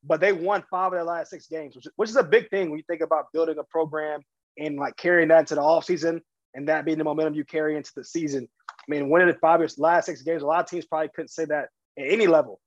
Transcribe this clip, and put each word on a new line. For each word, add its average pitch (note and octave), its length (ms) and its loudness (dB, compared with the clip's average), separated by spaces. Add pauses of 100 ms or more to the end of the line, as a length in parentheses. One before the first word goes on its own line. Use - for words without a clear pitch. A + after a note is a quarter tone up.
But D#3 200 0
they G3+ 100 4
won F3+ 380 -2
five F#3 160 -2
of F3+ 60 -2
their E3+ 120 -4
last E3 240 -6
six - 180 -20
games, D3+ 300 -12
which, B2+ 200 -20
which A3 120 -2
is A3+ 80 -2
a A#3+ 80 4
big F3 240 4
thing F#3+ 220 -2
when D3+ 80 -6
you D#3 100 -14
think E3 140 -4
about D3+ 320 0
building D#3+ 240 -2
a C#3+ 60 -10
program D3+ 560 -4 (360)
and, D3 200 -6
like, C#3 200 -6
carrying E3+ 320 4
that D#3+ 120 8
into D3 160 -4
the C#3+ 40 0
offseason E3 600 2 (340)
and C#3+ 160 -6
that D3+ 160 0
being D#3+ 100 0
the D#3 80 -4
momentum D#3 300 -2
you D3 100 -6
carry D#3 320 -2
into C#3+ 180 -12
the B2+ 80 -12
season. C#3 460 -6 (220)
I - 180 -20
mean, C#3+ 220 -4
winning F3 180 6
the E3 60 2
five E3+ 260 4
of D#3 160 0
your C#3+ 80 -2
last E3+ 220 2
six C#3 160 -10
games, D#3+ 200 -4
a C#3+ 40 -6
lot E3 180 0
of - 60 -12
teams F3 160 -8
probably D#3 280 -6
couldn't D3+ 140 -10
say D#3+ 160 -6
that D3 240 -4 (280)
at C#3 140 -8
any G#3+ 160 2
level. D3 400 2